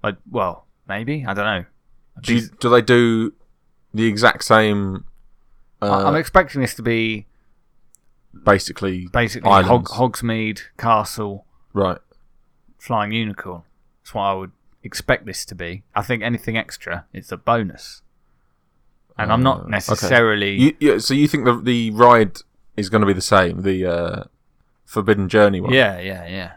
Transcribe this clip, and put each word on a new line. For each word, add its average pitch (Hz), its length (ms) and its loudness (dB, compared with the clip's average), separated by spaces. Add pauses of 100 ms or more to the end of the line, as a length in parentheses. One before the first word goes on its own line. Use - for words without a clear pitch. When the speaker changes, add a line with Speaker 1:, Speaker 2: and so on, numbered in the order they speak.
Speaker 1:
Like, 107 140 -6 (120)
well, 95 360 -6 (240)
maybe. 120 360 -6
I 101 80 -6
don't 101 120 -2
know. 98 200 -4 (560)
Speaker 2:
Do 117 140 0
you, 117 60 2
Speaker 1:
Be- 110 60 -10 (120)
Speaker 2:
do 123 100 0
they 120 120 6
do 117 520 2 (600)
the 110 120 -2
exact 110 380 2
same, 104 640 2 (760)
Speaker 1:
I, 104 60 -2
Speaker 2:
uh, - 220 0
Speaker 1:
I'm 151 60 0
expecting 160 460 0
this 120 140 -4
to - 60 -16
be 113 440 -2 (1160)
Speaker 2:
basically 95 640 0
Speaker 1:
basically 117 420 -2
Hog-, 95 160 6
Speaker 2:
islands? 120 260 2
Speaker 1:
Hogsmeade, 113 680 -4 (180)
Castle, 107 680 -2 (280)
Speaker 2:
Right. 95 240 -2 (800)
Speaker 1:
Flying 107 360 -6
Unicorn. 98 500 -6 (400)
That's - 100 -20
what 107 100 -4
I 98 100 0
would 95 180 -8 (320)
expect - 420 -6
this 95 200 -12
to 98 100 -16
be. 87 280 -10 (120)
I 107 60 -2
think 120 220 -4
anything 113 340 -4
extra, - 560 -10
it's - 180 -16
a 92 60 -10
bonus. - 640 -4 (1160)
And 107 140 -2
I'm 123 120 2
not 131 160 2
Speaker 2:
Uh, - 20 -14
okay. - 100 -16
Speaker 1:
necessarily 107 880 0
Speaker 2:
You, 139 220 4
yeah, 135 180 4
so 110 160 -2
you 147 140 4
think 143 180 -2
the, 123 160 4
the 117 300 0
ride 113 480 6 (360)
is 98 140 -6
gonna 107 160 2
be 98 80 2
the 92 80 -2
same, 90 400 2
the, 95 240 -2
uh, 85 380 -4 (600)
Forbidden 101 440 0
Journey 101 320 4
one? 110 120 -2
Speaker 1:
Yeah, 104 260 2
yeah, 92 280 -12
yeah. 90 300 -12